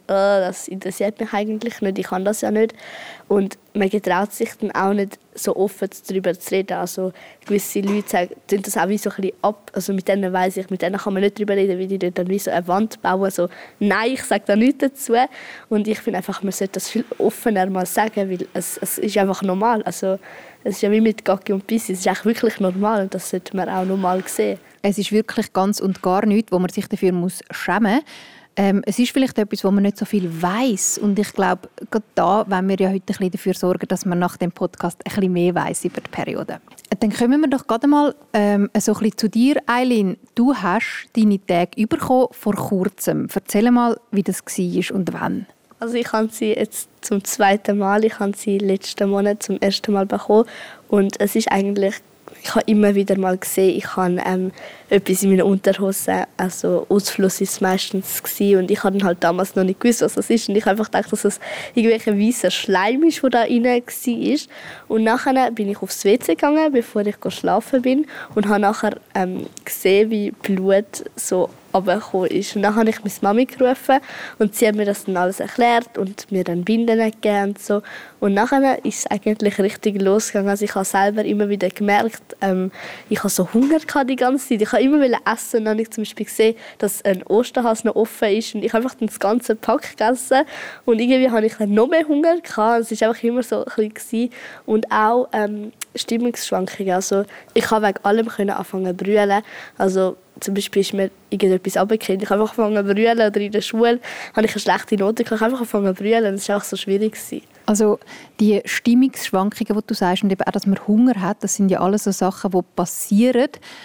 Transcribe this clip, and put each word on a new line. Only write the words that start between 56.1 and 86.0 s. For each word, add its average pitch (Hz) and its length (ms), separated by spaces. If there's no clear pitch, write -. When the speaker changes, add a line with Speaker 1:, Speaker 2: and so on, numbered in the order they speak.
Speaker 1:
also 180 540
Ausfluss 196 520
ist 190 100
es - 100
meistens 190 600
gewesen. 202 340
Und 185 140
ich 208 120
habe 196 140
dann 196 100
halt 175 160
damals 180 320
noch 190 80
nicht 190 160
gewusst, 240 220
was - 140
das 202 140
ist. 226 200
Und 196 60
ich 214 80
habe 202 80
einfach 214 200
gedacht, 196 200
dass 214 140
es 202 140
irgendwelcher 226 420
weißer 208 340
Schleim 214 520
ist, 330 180
der 269 80
da 240 120
rein 233 220
war. 240 720
Und 220 160
nachher 254 480
bin 208 180
ich 208 120
aufs - 240
W 208 120
C - 160
gegangen, 311 400
bevor 226 320
ich 208 140
go 190 100
schlafen 214 540
bin. 262 220
Und 202 120
habe 208 120
nachher, 208 380
ähm, 185 320
gesehen, 202 460
wie 208 220
Blut 196 760
so - 340
runtergekommen 185 600
ist. - 240
Und 202 80
dann 208 120
habe 220 140
ich 220 140
meine 202 180
Mami 214 240
gerufen 262 540
und 208 160
sie 233 120
hat 214 60
mir 208 120
das 202 200
dann 190 120
alles 180 220
erklärt 240 600
und 196 320
mir 185 120
dann 175 200
Binden 226 340
gegeben 208 520
und 202 100
so. 208 240
Und 202 140
nachher 262 500
ist - 160
es - 60
eigentlich 208 540
richtig 202 420
losgegangen. 196 480
Also 202 160
ich - 80
habe 196 100
selber 208 400
immer 208 240
wieder 202 220
gemerkt, 208 540
ähm, 185 300
ich 208 120
habe 202 100
so 180 240
Hunger 277 240
gehabt 277 320
die 269 60
ganze 254 320
Zeit. 214 160
Ich - 80
habe 226 100
immer 277 180
wollen 254 180
essen - 260
und 214 80
dann 214 80
habe 220 100
ich 220 80
zum 220 120